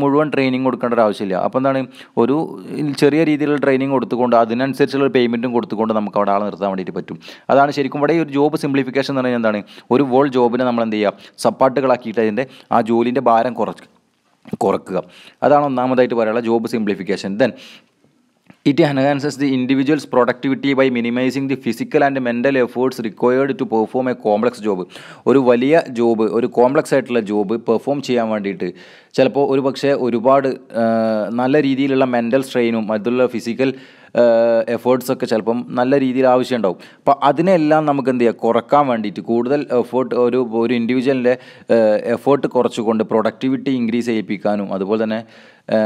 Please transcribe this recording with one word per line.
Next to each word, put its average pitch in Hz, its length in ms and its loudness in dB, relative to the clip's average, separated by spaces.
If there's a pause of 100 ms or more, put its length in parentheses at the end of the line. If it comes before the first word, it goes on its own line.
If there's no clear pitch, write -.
മുഴുവൻ 143 320 2
ട്രെയിനിങ് 131 340 0
കൊടുക്കേണ്ട 120 300 -2
ഒരു 117 80 4
ആവശ്യമില്ല. 98 400 -2
അപ്പോൾ 107 160 -2
എന്താണ്, 135 180 0 (440)
ഒരു 127 120 0 (680)
ചെറിയ 147 260 4
രീതിയിലുള്ള 143 360 0
ട്രെയിനിങ് 135 300 2
കൊടുത്തുകൊണ്ട് 120 460 0
അതിനനുസരിച്ചുള്ള 135 760 0
പേയ്മെൻറ്റും 120 400 0
കൊടുത്തുകൊണ്ട് 110 440 -2
നമുക്ക് 104 220 -4
അവിടെ 101 140 2
ആളെ 104 140 0
നിർത്താൻ 92 240 -4
വേണ്ടിയിട്ട് 90 260 -8
പറ്റും. 82 200 -12 (340)
അതാണ് 139 260 4
ശരിക്കും 139 240 -2
ഇവിടെ 151 140 2
ഈ 165 80 2
ഒരു 143 120 -12
ജോബ് 147 280 2
സിംപ്ലിഫിക്കേഷൻ 135 480 -2
എന്ന് 131 100 -2
പറഞ്ഞാൽ 120 180 -2
എന്താണ്, 107 200 0 (340)
ഒരു 139 160 4
whole 139 260 4
ജോബിനെ 123 340 2
നമ്മൾ 117 160 0
എന്ത് 107 100 -4
ചെയ്യുക, 101 340 -2 (140)
സബ് 113 180 0
പാർട്ടുകളാക്കിയിട്ട് 123 640 0
അതിൻ്റെ 107 200 -2 (300)
ആ 117 40 4 (120)
ജോലിൻ്റെ 123 400 0
ഭാരം 113 300 2
കുറച്ച്, - 260 -8 (800)
കുറക്കുക. 95 320 -2 (500)
അതാണ് 147 240 4
ഒന്നാമതായിട്ട് 123 500 0
പറയാനുള്ള 110 300 -2
ജോബ് 113 240 0
സിംപ്ലിഫിക്കേഷൻ. 98 560 -4 (100)
Then 123 120 2 (1160)
it 143 180 0
enhances 139 540 -2
the 143 140 0
individual's 135 580 0
productivity 123 640 0
by 135 80 4 (100)
minimizing 127 540 -2
the 131 160 -2
physical 120 400 -2
and 139 100 0 (120)
mental 120 340 0
efforts 123 360 -2 (100)
required 127 520 0
to 131 140 -2
perform 120 400 -2
a - 100 -6
complex 107 300 0 (140)
job. 98 120 -2 (500)
ഒരു 127 100 6 (100)
വലിയ 135 340 4 (160)
ജോബ്, 113 260 2 (120)
ഒരു 117 100 0 (100)
കോംപ്ലക്സ് 139 380 2
ആയിട്ടുള്ള 120 260 0 (100)
ജോബ് 104 260 -2 (100)
പെർഫോം 135 400 -2
ചെയ്യാൻ 117 260 0
വേണ്ടിയിട്ട് 98 360 -6 (480)
ചിലപ്പോൾ 131 360 2
ഒരു 135 140 2
പക്ഷേ 139 240 -2 (140)
ഒരുപാട്, 131 440 2 (320)
ആ, 117 40 2 (560)
നല്ല 139 260 2
രീതിയിലുള്ള 135 380 0 (100)
മെൻ്റൽ 120 320 0
സ്ട്രെയിനും 117 380 -2 (100)
അതുള്ള 120 400 0
ഫിസിക്കൽ, 117 340 -2 (520)
ആ, - 20 6 (520)
എഫേർട്സ് 123 380 0
ഒക്കെ 127 180 -6
ചിലപ്പം 113 260 0 (220)
നല്ല 131 260 2
രീതിയിൽ 131 280 0
ആവശ്യമുണ്ടാവും. 120 460 0 (220)
അപ്പോൾ 139 140 2 (140)
അതിനെല്ലാം 156 640 2
നമുക്ക് 135 220 0
എന്ത് 123 120 0
ചെയ്യുക, 110 200 0
കുറക്കാൻ 143 460 2
വേണ്ടിയിട്ട് 104 300 -4 (100)
കൂടുതൽ 127 300 0 (200)
എഫേർട്ട്, 123 320 -2 (140)
ഒരു, 120 120 0 (240)
ഒരു 117 180 0
ഇൻഡിവിജ്വലിൻ്റെ, 127 540 0 (400)
ആ, - 20 4 (380)
എഫേർട്ട് 135 400 0
കുറച്ചുകൊണ്ട് 113 560 0
പ്രൊഡക്ടിവിറ്റി 117 720 -2
ഇൻക്രീസ് 117 320 -2
ചെയ്യിപ്പിക്കാനും 104 540 -2 (100)
അതുപോലെ 101 280 -2
തന്നെ, 110 160 -4 (540)
ആ, - 100 4